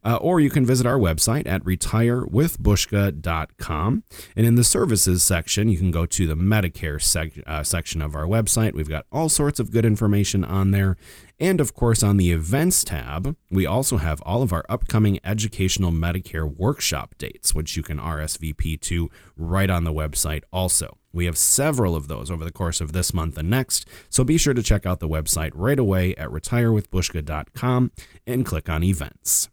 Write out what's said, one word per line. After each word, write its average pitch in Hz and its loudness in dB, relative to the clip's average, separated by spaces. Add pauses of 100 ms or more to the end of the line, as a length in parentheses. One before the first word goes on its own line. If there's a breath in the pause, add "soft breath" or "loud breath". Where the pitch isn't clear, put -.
Uh, 117 2
or 175 2
you 143 6
can 135 2
visit 123 2
our 127 2
website 104 2
at 92 -2
retirewithbushka 104 0
dot 80 -4
com. 98 -2 (340 loud breath)
And 113 4
in 117 6
the 120 6
services 101 2
section, 95 0
you 98 4
can 90 2
go 82 0
to 85 -2
the 78 0
Medicare 85 0
sec-, 78 -2
uh, 78 -6
section 80 -4
of 76 -4
our 76 -4
website. 110 2
We've 76 -4
got 78 -6
all 160 -2
sorts 147 0
of 107 -4
good 113 2
information 101 2
on 95 2
there. 98 4 (460 loud breath)
And 185 2
of 123 0
course, 117 2
on 101 4
the 90 4
events 104 0
tab, 78 -6 (160)
we 92 2
also 117 0
have 76 -2
all 107 -2
of 98 0
our 82 -2
upcoming 107 2
educational 95 0
Medicare 82 -2
workshop 85 -4
dates, - -4
which 78 -4
you 78 -4
can 73 -8
R 76 -6
S 78 -6
V 78 -8
P 80 -4
to 85 -4 (260 loud breath)
right 90 0
on 85 0
the 80 -2
website 78 -4 (100)
also. - -2 (140)
We 87 -2
have 85 -2
several 123 2
of 71 -6
those 76 -10
over 82 -6
the 82 -8
course 85 -4
of 76 -6
this 90 -2
month 80 -2
and 80 -4
next, - -2 (200 loud breath)
so - 2
be 151 2
sure 147 2
to 120 0
check 104 2
out 90 0
the 80 -4
website 78 -2
right 131 0
away 92 2
at 73 -10
retirewithbushka 98 0
dot 76 -8
com 123 0 (340 loud breath)
and 127 -2
click 80 -4
on 80 0
events. - -2